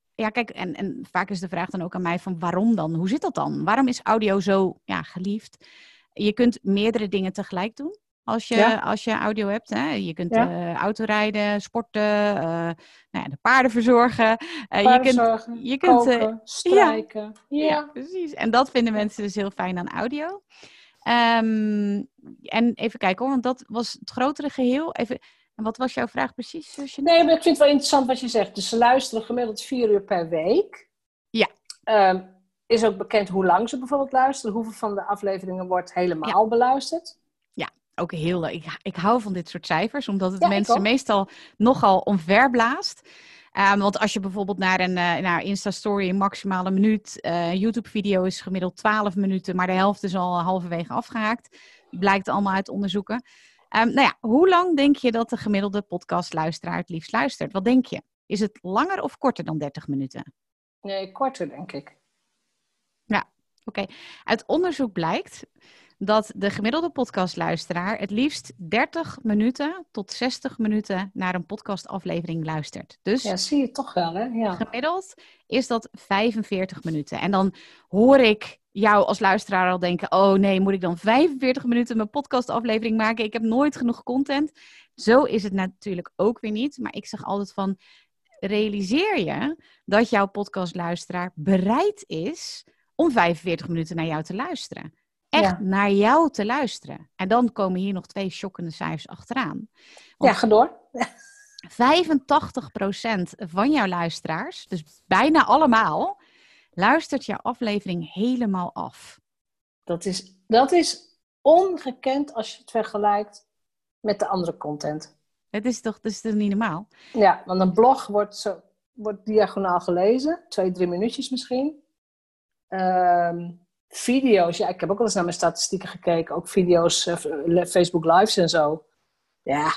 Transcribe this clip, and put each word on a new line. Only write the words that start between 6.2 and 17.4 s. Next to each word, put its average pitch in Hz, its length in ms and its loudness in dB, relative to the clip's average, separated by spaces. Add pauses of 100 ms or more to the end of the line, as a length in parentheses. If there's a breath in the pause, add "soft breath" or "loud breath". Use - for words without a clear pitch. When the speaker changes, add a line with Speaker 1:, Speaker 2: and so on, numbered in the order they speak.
Speaker 1:
kunt 240 280 2
meerdere 208 460 0
dingen 190 260 -2
tegelijk 190 420 -6
doen. 339 220 -12 (260)
Als 226 240 -4
je, 240 80 -2
Speaker 2:
Ja. 220 240 6
Speaker 1:
als - 240 -4
je 226 80 -2
audio 214 360 -2
hebt, 202 220 -6
hè. 233 220 -2
Je 196 220 -4
kunt, 175 220 -6
Speaker 2:
Ja. 226 140 2
Speaker 1:
eh, 175 260 -6
autorijden, 214 840 -2
sporten, 226 400 -6
eh, 208 400 0
nou 165 340 -4 (360 soft breath)
ja, - 120 -6
de 143 180 -12
paarden 254 300 4
verzorgen. 233 640 4
Eh, 302 100 -12 (200 loud breath)
Speaker 2:
Paarden 202 260 6
Speaker 1:
je 254 60 8
kunt, 262 160 4
Speaker 2:
verzorgen, 233 500 0
Speaker 1:
je 262 120 -2
kunt, 247 300 6
eh, 262 120 6
Speaker 2:
koken, 220 80 2
Speaker 1:
ja, 226 160 -6
Speaker 2:
strijken. 220 920 2 (140)